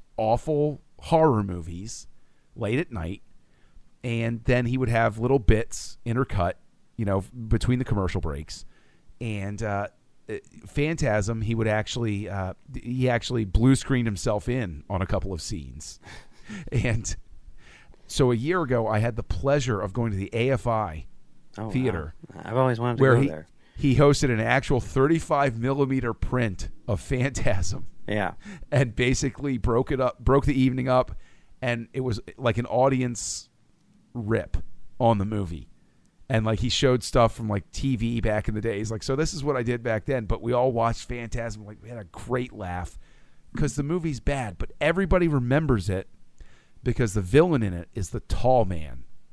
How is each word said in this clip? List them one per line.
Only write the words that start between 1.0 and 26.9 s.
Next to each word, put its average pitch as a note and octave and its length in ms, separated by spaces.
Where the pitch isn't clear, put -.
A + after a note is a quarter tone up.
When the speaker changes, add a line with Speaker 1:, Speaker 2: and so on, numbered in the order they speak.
Speaker 1:
movies F2 640
late A#2 220
at - 120
night, F2+ 300
and A#2 420
then B2 200
he B2 140
would B2+ 100
have A2+ 300
little B2 200
bits - 680
intercut, A2+ 480
you A2+ 80
know, G2 140
f-, G2 120
between B2 320
the B2+ 60
commercial F#2+ 380
breaks. D2+ 420
And, G#2 420
uh, G2+ 260
uh, A2 40
Phantasm, A#2 760
he A2+ 120
would A2 140
actually, G#2+ 640
uh, F#2+ 240
th-, B2 140
he B2+ 240
actually A#2 340
blue A#2+ 320
screened B2 320
himself G#2 400
in G2+ 400
on F#2+ 140
a F#2 40
couple F#2+ 280
of D#2+ 80
scenes. C#2+ 640
<laughs> - 60
And A2+ 420
so B2+ 260
a - 20
year D#3 280
ago, A#2+ 240
I G#2 140
had A2+ 160
the A2 60
pleasure C3 600
of G2 100
going A#2 200
to G2 40
the F#2+ 160
A A#2 200
F B2 140
I G#2 400
Speaker 2:
Oh, A2 120
Speaker 1:
theater, G2+ 440
Speaker 2:
wow. E2 80
I've A2 140
always B2+ 240
wanted A#2+ 160
to C3+ 60
Speaker 1:
where C3 140
Speaker 2:
go B2+ 40
Speaker 1:
he, C#3 80
Speaker 2:
there. - 180
Speaker 1:
he C3+ 200
hosted C#3+ 360
an A2 80
actual B2 400
thirty-five C#3+ 800
millimeter C3 560
print A2+ 560
of G2 160